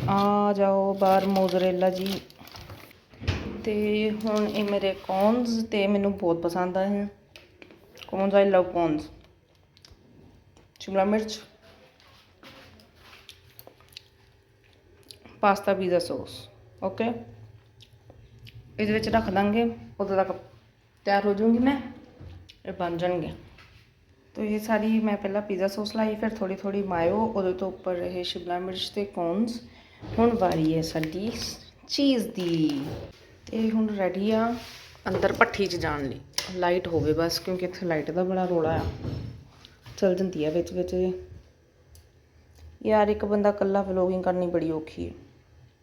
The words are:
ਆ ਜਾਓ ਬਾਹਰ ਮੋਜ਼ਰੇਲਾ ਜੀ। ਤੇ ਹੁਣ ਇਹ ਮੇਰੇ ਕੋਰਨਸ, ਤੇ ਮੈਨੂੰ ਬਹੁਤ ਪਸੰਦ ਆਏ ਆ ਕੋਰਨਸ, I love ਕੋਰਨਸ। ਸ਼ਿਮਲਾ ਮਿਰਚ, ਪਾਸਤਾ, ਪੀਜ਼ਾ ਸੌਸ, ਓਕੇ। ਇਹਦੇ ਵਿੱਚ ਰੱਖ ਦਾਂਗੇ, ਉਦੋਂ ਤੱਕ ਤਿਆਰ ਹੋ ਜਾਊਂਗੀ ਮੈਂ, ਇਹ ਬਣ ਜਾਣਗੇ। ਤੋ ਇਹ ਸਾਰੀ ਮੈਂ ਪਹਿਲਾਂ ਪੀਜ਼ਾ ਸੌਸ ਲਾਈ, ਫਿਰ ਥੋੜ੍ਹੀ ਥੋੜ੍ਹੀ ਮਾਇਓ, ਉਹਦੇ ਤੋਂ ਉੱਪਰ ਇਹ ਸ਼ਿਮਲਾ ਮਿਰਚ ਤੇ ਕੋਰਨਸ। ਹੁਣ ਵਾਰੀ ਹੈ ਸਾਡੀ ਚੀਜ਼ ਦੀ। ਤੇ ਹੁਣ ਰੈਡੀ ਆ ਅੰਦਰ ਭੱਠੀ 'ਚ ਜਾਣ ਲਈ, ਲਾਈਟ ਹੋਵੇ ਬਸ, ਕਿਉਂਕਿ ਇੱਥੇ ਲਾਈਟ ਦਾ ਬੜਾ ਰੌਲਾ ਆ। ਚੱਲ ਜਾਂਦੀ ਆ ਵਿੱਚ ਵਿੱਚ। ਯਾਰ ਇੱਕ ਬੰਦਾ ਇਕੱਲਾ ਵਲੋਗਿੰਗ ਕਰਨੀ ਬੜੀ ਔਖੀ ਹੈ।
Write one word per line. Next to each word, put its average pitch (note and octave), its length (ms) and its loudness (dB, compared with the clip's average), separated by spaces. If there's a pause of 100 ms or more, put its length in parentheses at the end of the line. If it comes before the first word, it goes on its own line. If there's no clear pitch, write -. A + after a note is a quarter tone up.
ਆ G3+ 440 4
ਜਾਓ G3 400 2
ਬਾਹਰ F#3+ 320 4
ਮੋਜ਼ਰੇਲਾ F#3 640 2
ਜੀ। F#3 320 -2 (1400)
ਤੇ G#3+ 460 0
ਹੁਣ G#3+ 380 0
ਇਹ G#3 160 -2
ਮੇਰੇ G3 300 0
ਕੋਰਨਸ, A3+ 800 2
ਤੇ G3+ 160 2
ਮੈਨੂੰ G3+ 300 2
ਬਹੁਤ E3+ 240 2
ਪਸੰਦ F3+ 360 -2
ਆਏ G3+ 220 0
ਆ G3+ 80 -4 (1000)
ਕੋਰਨਸ, G3 260 0
I G3 200 6
love F3+ 200 6
ਕੋਰਨਸ। D#3+ 280 0 (1800)
ਸ਼ਿਮਲਾ F#3+ 260 0
ਮਿਰਚ, G#3+ 340 0 (4000)
ਪਾਸਤਾ, G3+ 320 2
ਪੀਜ਼ਾ F3+ 260 2
ਸੌਸ, - 500 -6 (340)
ਓਕੇ। - 200 -4 (1800)
ਇਹਦੇ G#3+ 140 0
ਵਿੱਚ A3 160 0
ਰੱਖ A3 200 2
ਦਾਂਗੇ, G#3 460 2 (240)
ਉਦੋਂ G3 180 0
ਤੱਕ F#3 140 2 (760)
ਤਿਆਰ G3+ 200 2
ਹੋ G3+ 80 4
ਜਾਊਂਗੀ A3+ 260 4
ਮੈਂ, C4+ 220 2 (840)
ਇਹ F#3 80 -8
ਬਣ E3+ 240 -4
ਜਾਣਗੇ। F3 360 -2 (1000)
ਤੋ G#3+ 80 -4
ਇਹ G#3+ 160 0
ਸਾਰੀ A3 400 2
ਮੈਂ G#3+ 180 2
ਪਹਿਲਾਂ G3+ 240 -2
ਪੀਜ਼ਾ G3 260 0
ਸੌਸ G#3 280 -6
ਲਾਈ, G#3+ 200 0
ਫਿਰ A3 140 -2
ਥੋੜ੍ਹੀ F#3+ 260 -4
ਥੋੜ੍ਹੀ G3+ 280 -2
ਮਾਇਓ, F3+ 340 2
ਉਹਦੇ G3+ 360 0
ਤੋਂ F#3+ 140 -4
ਉੱਪਰ F#3 280 -6
ਇਹ F3+ 280 -6
ਸ਼ਿਮਲਾ F3 360 -6
ਮਿਰਚ F#3 300 -6
ਤੇ G3+ 160 -4
ਕੋਰਨਸ। G3 560 -2 (580)
ਹੁਣ A#3 180 4
ਵਾਰੀ D#3+ 380 2
ਹੈ D#3+ 60 2
ਸਾਡੀ F3 500 -4 (560)
ਚੀਜ਼ C4 400 2
ਦੀ। D#3+ 580 0 (600)
ਤੇ A3 240 -2
ਹੁਣ A3 280 0
ਰੈਡੀ G3 340 0
ਆ A3+ 240 2 (520)
ਅੰਦਰ F#3+ 260 2
ਭੱਠੀ G3+ 320 2
'ਚ F3 100 -2
ਜਾਣ D3+ 280 -2
ਲਈ, C3 160 -6 (360)
ਲਾਈਟ F3+ 320 0
ਹੋਵੇ D#3 260 2
ਬਸ, E3 260 0
ਕਿਉਂਕਿ F3+ 260 -4
ਇੱਥੇ F3+ 200 -6
ਲਾਈਟ D#3+ 260 -2
ਦਾ F3+ 120 0
ਬੜਾ F#3 220 0
ਰੌਲਾ E3 240 2
ਆ। D#3+ 160 0 (1120)
ਚੱਲ F#3 180 2
ਜਾਂਦੀ F3+ 300 -2
ਆ D#3 40 0
ਵਿੱਚ E3+ 240 -2
ਵਿੱਚ। F3+ 400 -2 (1700)
ਯਾਰ G#3+ 220 4
ਇੱਕ G#3+ 180 0
ਬੰਦਾ G#3 240 2
ਇਕੱਲਾ G3 320 2
ਵਲੋਗਿੰਗ F#3 420 0
ਕਰਨੀ F3+ 240 0
ਬੜੀ E3 240 0
ਔਖੀ D#3 380 -8
ਹੈ। - 40 -12 (680)